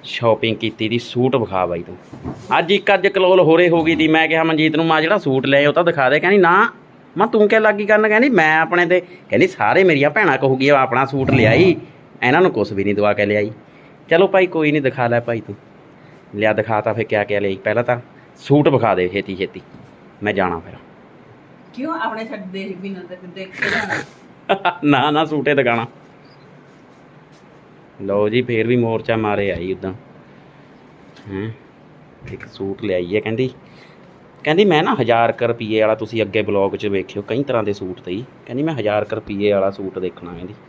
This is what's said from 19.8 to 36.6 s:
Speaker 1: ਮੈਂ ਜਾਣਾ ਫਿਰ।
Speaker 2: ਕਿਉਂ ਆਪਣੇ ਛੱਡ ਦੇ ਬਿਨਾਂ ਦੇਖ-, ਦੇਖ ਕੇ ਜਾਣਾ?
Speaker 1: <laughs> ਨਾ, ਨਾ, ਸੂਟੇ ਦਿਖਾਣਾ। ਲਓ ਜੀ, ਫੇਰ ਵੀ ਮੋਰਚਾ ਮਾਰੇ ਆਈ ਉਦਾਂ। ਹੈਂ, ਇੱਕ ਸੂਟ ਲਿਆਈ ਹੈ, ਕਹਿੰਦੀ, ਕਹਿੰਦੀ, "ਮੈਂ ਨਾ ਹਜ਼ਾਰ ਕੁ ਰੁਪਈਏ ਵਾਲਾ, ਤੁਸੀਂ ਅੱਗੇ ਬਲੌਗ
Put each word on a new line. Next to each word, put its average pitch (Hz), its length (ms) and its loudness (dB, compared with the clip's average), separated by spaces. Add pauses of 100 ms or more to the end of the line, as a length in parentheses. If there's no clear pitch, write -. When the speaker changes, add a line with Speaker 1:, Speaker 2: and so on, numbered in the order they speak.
Speaker 1:
ਮੈਂ 104 100 -2
ਜਾਣਾ 90 260 -2
ਫਿਰ। 87 180 -16 (960)
Speaker 2:
ਕਿਉਂ 302 220 -8
ਆਪਣੇ 214 300 -8
ਛੱਡ 196 220 -12
ਦੇ 190 320 -10
ਬਿਨਾਂ 185 260 -12
ਦੇਖ-, 180 220 -16
ਦੇਖ 185 360 -14
ਕੇ - 80 -4
ਜਾਣਾ? - 240 -6 (540)
Speaker 1:
<laughs> 190 360 -2
ਨਾ, 147 260 2
ਨਾ, 151 140 0
ਸੂਟੇ 147 300 -2
ਦਿਖਾਣਾ। 117 320 0 (2250)
ਲਓ 101 260 0
ਜੀ, 120 140 0
ਫੇਰ 117 240 -2
ਵੀ 123 100 0
ਮੋਰਚਾ 113 400 -2
ਮਾਰੇ 101 360 -2
ਆਈ 87 200 -6
ਉਦਾਂ। 92 200 -8 (1400)
ਹੈਂ, 101 220 -8 (840)
ਇੱਕ - 140 -16
ਸੂਟ 98 360 -10
ਲਿਆਈ 92 340 -4
ਹੈ, 107 40 2
ਕਹਿੰਦੀ, 120 300 -4 (920)
ਕਹਿੰਦੀ, 170 200 2
"ਮੈਂ 156 180 4
ਨਾ 240 120 0
ਹਜ਼ਾਰ 117 380 2
ਕੁ 120 160 -2
ਰੁਪਈਏ 110 320 -2
ਵਾਲਾ, 107 140 2
ਤੁਸੀਂ 110 280 -4
ਅੱਗੇ 104 200 -2
ਬਲੌਗ 98 340 0